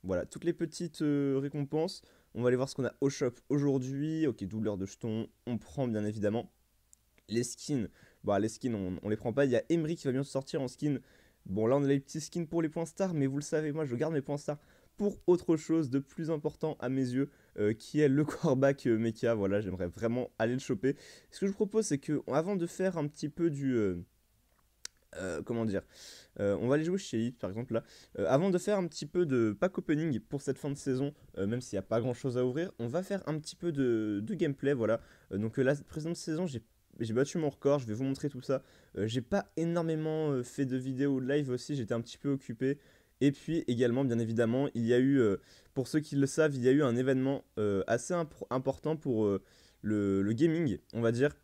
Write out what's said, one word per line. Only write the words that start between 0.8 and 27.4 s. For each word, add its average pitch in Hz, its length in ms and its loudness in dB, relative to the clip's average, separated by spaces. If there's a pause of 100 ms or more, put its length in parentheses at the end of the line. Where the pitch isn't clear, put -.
euh, 143 360 2
récompenses. 147 600 -4 (320)
On - 80 -6
va 123 60 4
aller 123 100 4
voir 131 100 0
ce - 60 -12
qu'on 131 120 -2
a - 160 -4
au 139 100 2
shop 127 220 -2 (160)
aujourd'hui. 143 760 0
Ok, 117 200 -2
doubleur 104 300 -4
de 95 120 -4
jetons, 110 420 -6 (160)
on 117 140 -4
prend - 280 -6
bien 107 160 -2
évidemment. 104 480 -2 (800)
Les 117 140 0
skins, 123 440 -4 (360)
bah, 101 160 2
les 110 100 2
skins, 120 240 -4
on, 92 300 -4
on 104 60 -4
les 110 60 2
prend 117 160 -4
pas. 139 140 4
Il 135 60 2
y 120 40 4
a 113 140 4
Emery 165 260 2
qui - 120 -18
va 135 40 2
bientôt 135 160 -2
sortir 135 320 -6
en 135 80 -2
skin. 143 300 0 (480)
Bon, 104 220 0
là, 127 80 6
on 143 80 2
a 139 40 2
les 139 120 4
petits 147 200 -8
skins 165 280 -6
pour 170 160 0
les 156 60 -2
points 165 180 -6
stars, 190 260 -4
mais 143 140 2
vous 135 80 -2
le 143 80 -2
savez, 156 280 -2
moi, 156 140 -2
je 123 100 -4
garde 156 200 -2
mes 135 80 0
points 147 140 -4
stars 147 200 -6 (400)
pour 202 300 -2
autre 175 280 6
chose 156 360 0
de 135 80 2
plus 156 320 -6
important 156 480 -4
à 123 100 -2
mes 131 180 0
yeux, 135 220 0 (300)
euh, 104 140 4
qui 113 260 -4
est 151 100 6
le 143 160 4
<laughs> - 0 -
Corbac, 139 640 2
euh, 113 100 6
mecha. 117 380 0
Voilà, 101 260 2
j'aimerais 92 260 -4
vraiment 117 520 -2
aller 113 140 2
le 131 60 -2
choper. 131 360 0 (340)
Ce - 120 -10
que 196 40 0
je 196 60 0
vous 202 60 -10
propose, 214 280 0
c'est 143 140 0
que, 143 260 -2
avant 160 300 0
de 170 100 0
faire 185 320 -2
un 147 100 -2
petit 151 220 -8
peu 170 220 0
du... 139 240 0
Euh, 98 220 2 (1200)
euh, 85 260 -4
comment 117 220 -2
dire, 98 160 0 (580)
euh, 101 220 4
on 117 80 0
va 139 60 6
aller 156 100 0
jouer 180 120 -2
chez 190 200 -6
Elite, 120 200 -2
par 98 120 -6